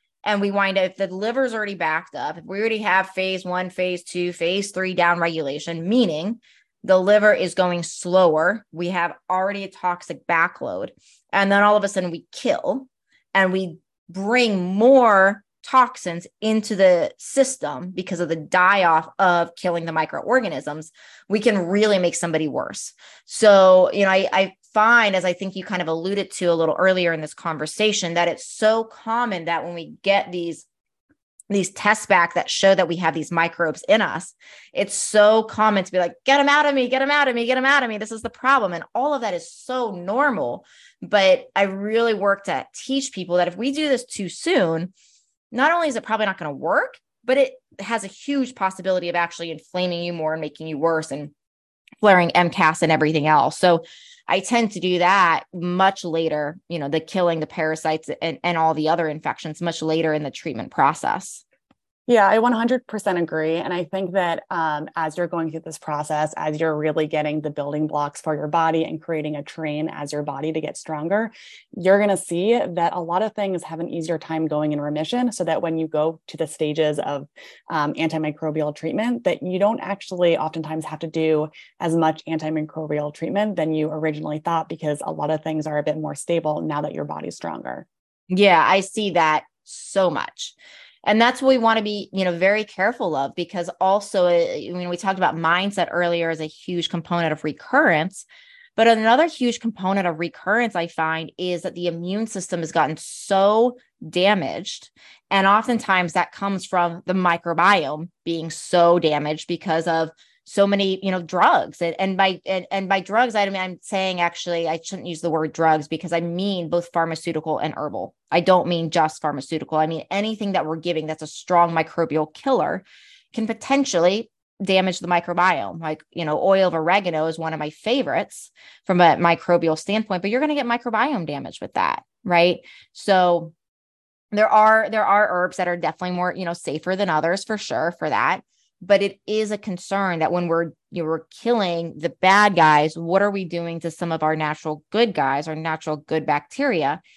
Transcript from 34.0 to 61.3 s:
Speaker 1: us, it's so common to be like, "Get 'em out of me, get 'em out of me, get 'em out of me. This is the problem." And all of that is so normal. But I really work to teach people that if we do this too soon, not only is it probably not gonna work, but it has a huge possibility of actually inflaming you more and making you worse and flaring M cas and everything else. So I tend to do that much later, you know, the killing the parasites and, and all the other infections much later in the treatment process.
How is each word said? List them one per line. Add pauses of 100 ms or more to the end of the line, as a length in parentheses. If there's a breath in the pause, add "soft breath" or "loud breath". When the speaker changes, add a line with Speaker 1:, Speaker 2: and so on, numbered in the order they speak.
Speaker 1:
us, (380 loud breath)
it's
so
common
to
be
like, (100)
"Get
'em
out
of
me,
get
'em
out
of
me,
get
'em
out
of
me.
This
is
the
problem."
And (100)
all
of
that
is
so
normal. (380 soft breath)
But
I
really
work
to
teach
people
that
if
we
do
this
too
soon, (580 soft breath)
not
only
is
it
probably
not
gonna
work, (260)
but
it (260)
has
a
huge
possibility
of
actually
inflaming
you
more
and
making
you
worse
and (680)
flaring
M
cas
and
everything
else.
So (440 loud breath)
I
tend
to
do
that
much
later, (100)
you
know,
the
killing
the
parasites (120)
and,
and
all
the
other
infections
much
later
in
the
treatment
process. (640)